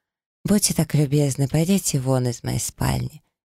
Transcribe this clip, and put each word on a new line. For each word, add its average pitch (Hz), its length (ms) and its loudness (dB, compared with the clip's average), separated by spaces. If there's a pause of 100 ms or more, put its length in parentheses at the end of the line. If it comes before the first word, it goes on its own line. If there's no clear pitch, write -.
(460)
"Будьте 196 280 2
так 156 220 0
любезны, 143 540 2
пойдите 165 500 0
вон 127 300 0
из 117 120 -8
моей 123 180 -4
спальни. 127 640 -4 (240)